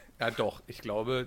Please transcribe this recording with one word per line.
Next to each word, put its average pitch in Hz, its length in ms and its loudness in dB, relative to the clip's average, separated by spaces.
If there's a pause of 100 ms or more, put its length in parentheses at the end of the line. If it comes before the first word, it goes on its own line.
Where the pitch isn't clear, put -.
(220)
Ja, 117 100 4
doch. 110 360 0
Ich - 120 -12
glaube, 117 480 0